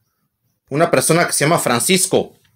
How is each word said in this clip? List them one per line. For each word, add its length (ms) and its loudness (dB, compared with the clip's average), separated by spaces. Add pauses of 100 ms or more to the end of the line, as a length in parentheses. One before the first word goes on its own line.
(680)
una 200 0
persona 380 0
que 60 -8
se 100 -2
llama 160 0
Francisco. 800 -2 (160)